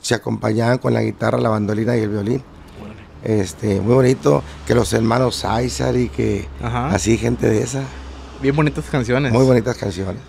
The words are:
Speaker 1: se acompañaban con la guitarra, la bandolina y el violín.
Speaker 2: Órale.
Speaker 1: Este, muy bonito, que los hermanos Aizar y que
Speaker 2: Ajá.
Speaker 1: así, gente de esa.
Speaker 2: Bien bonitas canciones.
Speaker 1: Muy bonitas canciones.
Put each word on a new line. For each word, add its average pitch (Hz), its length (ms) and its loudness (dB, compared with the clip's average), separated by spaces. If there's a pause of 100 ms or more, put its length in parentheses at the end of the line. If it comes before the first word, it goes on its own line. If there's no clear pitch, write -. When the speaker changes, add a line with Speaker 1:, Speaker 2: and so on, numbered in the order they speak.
Speaker 1:
se - 140 -2
acompañaban 113 640 0
con 123 160 0
la 113 80 2
guitarra, 113 360 0
la 123 120 2
bandolina 107 460 0
y 113 40 2
el 107 100 0
violín. 107 320 -2 (400)
Speaker 2:
Órale. - 600 -4
Speaker 1:
Este, 98 380 -2
muy 110 140 2
bonito, 131 480 4 (240)
que 110 80 2
los 117 180 2
hermanos 113 520 2
Aizar 120 520 -2
y 123 120 0
que 107 380 -2 (160)
Speaker 2:
Ajá. 120 280 -4
Speaker 1:
así, 113 280 2
gente 117 300 0
de 110 140 2
esa. 131 200 -4 (580)
Speaker 2:
Bien 139 160 0
bonitas 151 300 0
canciones. 127 460 0
Speaker 1:
Muy 127 120 6
bonitas 123 320 4
canciones. 95 520 -4